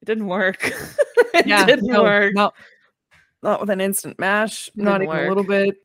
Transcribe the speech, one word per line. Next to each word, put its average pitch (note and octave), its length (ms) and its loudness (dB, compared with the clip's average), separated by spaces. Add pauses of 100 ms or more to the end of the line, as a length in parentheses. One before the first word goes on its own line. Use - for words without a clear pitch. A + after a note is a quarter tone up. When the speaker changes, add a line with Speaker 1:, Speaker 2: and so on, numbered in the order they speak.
Speaker 1:
It - 20 -20
didn't G#3+ 240 -6
work. F#3 340 -2
<laughs> - 720 -2
It E4+ 120 4
Speaker 2:
Yeah, G3+ 200 4
Speaker 1:
didn't A#3 200 4
Speaker 2:
no, A3+ 160 2
Speaker 1:
work. G3+ 320 2
Speaker 2:
no. G3+ 180 0 (920)
Not G#3 140 0
with G3+ 100 -6
an F#3+ 100 -2
instant G3 380 -6
mash, G3+ 500 -4
Speaker 1:
It - 80 -18
Speaker 2:
not G3+ 220 0
Speaker 1:
didn't F#3 160 -4
Speaker 2:
even D3 100 -2
a D3+ 40 -2
little G3 160 -2
Speaker 1:
work. G3 220 0
Speaker 2:
bit. G3 180 -4